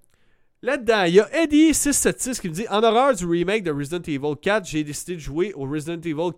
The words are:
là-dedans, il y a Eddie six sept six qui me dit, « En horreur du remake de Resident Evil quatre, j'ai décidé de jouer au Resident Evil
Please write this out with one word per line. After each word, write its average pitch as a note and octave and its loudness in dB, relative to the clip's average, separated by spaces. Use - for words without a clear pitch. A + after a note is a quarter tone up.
là-dedans, A3+ 0
il E3+ 4
y G3 8
a G#3+ 6
Eddie D4+ 4
six - 0
sept - 0
six B3 -6
qui F#3+ -8
me D#3+ -8
dit, « G#3 -6
En G#3+ 2
horreur A#3+ 4
du F3 -6
remake F3 0
de D#3+ -2
Resident C#3+ -6
Evil D3 -4
quatre, G3+ 0
j'ai D3+ -4
décidé D3 -10
de E3 -12
jouer D3+ -4
au C#3 -8
Resident D#3 -6
Evil E3 -4